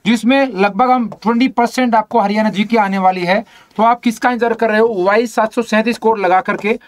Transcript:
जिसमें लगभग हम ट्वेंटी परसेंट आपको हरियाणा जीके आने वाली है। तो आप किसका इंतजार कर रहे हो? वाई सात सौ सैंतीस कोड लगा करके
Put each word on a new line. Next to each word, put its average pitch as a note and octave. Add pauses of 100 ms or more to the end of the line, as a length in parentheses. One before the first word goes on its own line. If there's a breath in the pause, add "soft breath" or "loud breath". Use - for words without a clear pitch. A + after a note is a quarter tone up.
जिसमें B3
लगभग G3+
हम B3
ट्वेंटी A#3
परसेंट A#3+
आपको A#3
हरियाणा G#3
जीके G#3
आने G3
वाली F#3
है। F3+ (380 soft breath)
तो G#3
आप A#3
किसका A#3+
इंतजार A#3
कर A3+
रहे G#3+
हो? A#3 (100)
वाई G#3
सात A3
सौ A#3+
सैंतीस A3
कोड A3
लगा F#3
करके G3+